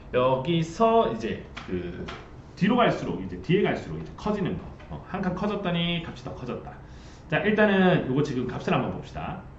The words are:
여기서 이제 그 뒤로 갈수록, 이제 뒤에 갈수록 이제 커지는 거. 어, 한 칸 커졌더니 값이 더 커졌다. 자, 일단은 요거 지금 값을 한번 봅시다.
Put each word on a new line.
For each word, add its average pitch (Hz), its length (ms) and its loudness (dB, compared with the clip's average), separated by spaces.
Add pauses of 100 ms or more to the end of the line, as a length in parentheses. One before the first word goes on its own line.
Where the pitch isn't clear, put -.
(120)
여기서 165 1000 4
이제 107 320 -4 (220)
그 87 380 -4 (520)
뒤로 233 200 4
갈수록, 165 460 2
이제 92 180 -8
뒤에 196 220 4
갈수록 82 360 0
이제 - 180 -10
커지는 190 420 -2
거. - 60 -12 (260)
어, - 180 -12
한 196 140 -4
칸 180 120 0
커졌더니 170 720 -2
값이 - 200 -12
더 - 100 -10
커졌다. - 480 -10 (500)
자, - 60 4
일단은 196 720 4
요거 143 140 4
지금 123 220 -2
값을 160 280 -2
한번 110 180 0
봅시다. 95 480 -8 (180)